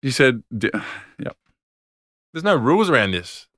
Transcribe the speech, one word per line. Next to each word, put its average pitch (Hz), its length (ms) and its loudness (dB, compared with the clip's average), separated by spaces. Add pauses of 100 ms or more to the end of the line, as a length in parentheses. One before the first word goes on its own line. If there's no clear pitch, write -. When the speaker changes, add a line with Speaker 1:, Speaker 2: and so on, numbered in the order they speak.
Speaker 1:
You 135 100 -6
said, 127 320 2 (140)
di-, 107 140 -2 (480)
yep. - 180 -12 (960)
Speaker 2:
There's 160 120 -10
no 202 120 2
rules 165 320 2
around 113 240 2
this. - 340 -8 (120)